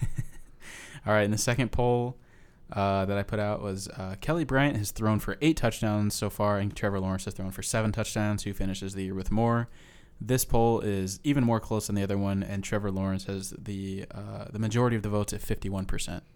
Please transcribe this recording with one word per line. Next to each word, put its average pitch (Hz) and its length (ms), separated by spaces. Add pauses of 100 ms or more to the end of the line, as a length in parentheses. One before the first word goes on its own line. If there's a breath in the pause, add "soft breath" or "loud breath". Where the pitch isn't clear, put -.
<laughs> - 1040
All 107 60
right, 107 120
and 104 100
the 107 40
second 123 340
poll, 120 440 (560 soft breath)
uh, 98 340
that 101 120
I 98 60
put 107 160
out 104 200
was, 98 280
uh, 95 320
Kelly 160 240
Bryant 135 320
has 107 160
thrown 110 260
for 95 220
eight 156 160
touchdowns 107 580
so 104 160
far, 104 300
and 101 160
Trevor 101 240
Lawrence 95 240
has 98 100
thrown 95 160
for 95 120
seven 110 280
touchdowns. 107 540
Who 101 100
finishes 95 400
the 95 80
year 95 120
with 95 180
more? 117 360 (520 loud breath)
This 123 240
poll 117 360
is 98 440
even 143 180
more 117 160
close 107 300
than 101 80
the 98 80
other 98 140
one, 98 260
and 98 180
Trevor 101 300
Lawrence 95 320
has 98 340
the, 98 540
uh, 104 400
the 110 80
majority 117 360
of 104 60
the 104 60
votes 104 240
at 101 80
fifty-one 98 460
percent. 90 360 (140 soft breath)